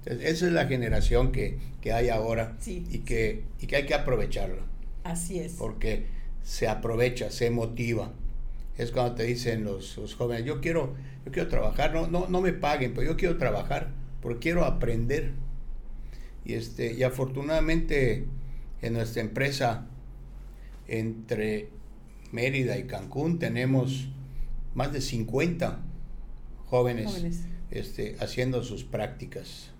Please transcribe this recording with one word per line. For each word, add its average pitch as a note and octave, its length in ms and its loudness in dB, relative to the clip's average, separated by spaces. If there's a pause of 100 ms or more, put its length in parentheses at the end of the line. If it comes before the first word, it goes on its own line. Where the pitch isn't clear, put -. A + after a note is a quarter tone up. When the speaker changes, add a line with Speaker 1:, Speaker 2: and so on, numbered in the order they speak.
Speaker 1:
Entonces, C3+ 240 -2
esa E3 180 2
es E3+ 60 4
la D3 140 4
generación A#2+ 640 6
que, G#2+ 260 0 (240)
que G#2+ 120 -2
hay A#2+ 160 4
ahora A2+ 500 0
Speaker 2:
Sí, F3 320 -4
Speaker 1:
y - 80 -2
que, A2 440 0 (140)
Speaker 2:
sí. - 80 -6
Speaker 1:
y - 20 -4
que C3+ 100 0
hay C#3+ 80 2
que D3+ 80 2
aprovecharla. G2+ 680 2 (400)
Speaker 2:
Así F3+ 360 -4
es. - 140 -6
Speaker 1:
Porque G#2+ 520 0 (380)
se - 240 0
aprovecha, A#2 640 2
se A#2 200 2
motiva. A#2 640 0 (640)
Es A#2 140 -2
cuando A#2+ 240 2
te A#2 80 0
dicen A#2 400 0
los, G2 340 -4
los G#2+ 180 -8
jóvenes: A#2+ 300 -2
"Yo C#3 140 -2
quiero, D#3+ 360 0 (300)
yo - 60 -8
quiero - 180 0
trabajar, D#3 440 6
no, E3 140 2
no, F3 200 2
no F3+ 140 4
me F3+ 120 4
paguen, C#3 400 2
pero B2 180 2
yo D#3+ 60 2
quiero F3 200 4
trabajar A2+ 520 2 (320)
porque A#2 180 -2
quiero E3 260 4
aprender". B2+ 680 2 (1120)
Y A2+ 100 -4
este, A2+ 400 -4
y B2+ 100 2
afortunadamente C#3 1200 2 (560)
en A#2 120 0
nuestra A#2 280 0
empresa A#2 640 0 (1000)
entre A2 840 -2 (640)
Mérida B2 460 2
y - 80 -4
Cancún C#3 540 -2
tenemos B2+ 680 2 (640)
más C#3 180 0
de C#3 100 -2
cincuenta B2+ 800 0 (840)
jóvenes, B2 460 2
Speaker 2:
Jóvenes. - 320 -2 (280)
Speaker 1:
este, - 480 -4
haciendo B2 440 0
sus G2+ 200 -6
prácticas. - 840 -8 (100)